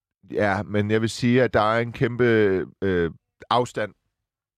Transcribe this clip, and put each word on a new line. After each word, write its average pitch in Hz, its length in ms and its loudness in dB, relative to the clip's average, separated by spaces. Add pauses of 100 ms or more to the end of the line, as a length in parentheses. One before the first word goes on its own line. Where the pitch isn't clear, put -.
(300)
ja, 101 320 -2
men 104 280 -2
jeg 110 100 2
vil 110 100 -2
sige, 123 320 2
at 117 120 0
der 117 60 2 (120)
er 117 80 0
en 120 120 -6
kæmpe... 120 320 -2 (580)
Øh, 87 280 0 (400)
afstand 113 440 -2 (640)